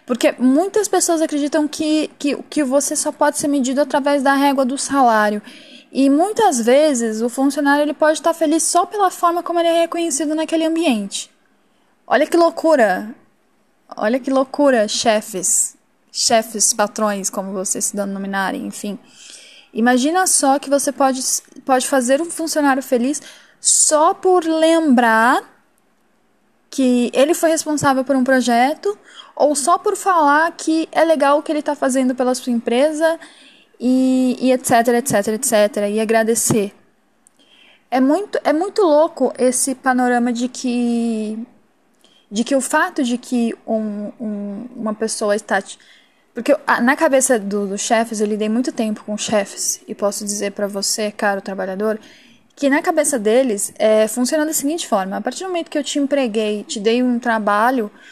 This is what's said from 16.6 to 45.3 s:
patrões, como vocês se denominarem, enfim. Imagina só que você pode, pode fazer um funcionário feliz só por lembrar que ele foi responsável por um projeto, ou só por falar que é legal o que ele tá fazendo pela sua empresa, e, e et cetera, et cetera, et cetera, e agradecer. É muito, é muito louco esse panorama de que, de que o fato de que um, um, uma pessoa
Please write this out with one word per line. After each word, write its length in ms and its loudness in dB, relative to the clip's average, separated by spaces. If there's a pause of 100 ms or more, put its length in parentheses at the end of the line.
patrões, 560 -2
como 220 -8
vocês 340 -6
se 100 -6
denominarem, 720 -4
enfim. 320 -10 (760)
Imagina 520 2
só 320 2
que 120 -8
você 220 0
pode, 300 0 (420)
pode 240 0
fazer 340 2
um 100 -6
funcionário 500 0
feliz 400 -2 (380)
só 540 2
por 300 2
lembrar 1000 4 (1300)
que 440 0
ele 200 2
foi 160 0
responsável 540 0
por 120 0
um 80 2
projeto, 760 0 (380)
ou 200 2
só 220 0
por 180 -2
falar 580 2
que 380 -2
é 120 2
legal 340 4
o 60 -2
que 80 -6
ele 100 -2
tá 140 -2
fazendo 400 0
pela 180 0
sua 180 -6
empresa, 680 0 (600)
e, 600 2
e 120 2
et 140 0
cetera, 320 4
et 100 -2
cetera, 280 0
et 100 -6
cetera, 440 0
e 100 -2
agradecer. 760 0 (1160)
É 80 0
muito, 440 0
é 80 0
muito 300 0
louco 560 2
esse 380 0
panorama 580 0
de 140 -4
que, 920 -4 (920)
de 120 -2
que 120 -2
o 60 2
fato 420 -2
de 160 -2
que 360 -2 (120)
um, 520 -6
um, 560 -8
uma 200 -6
pessoa 400 -4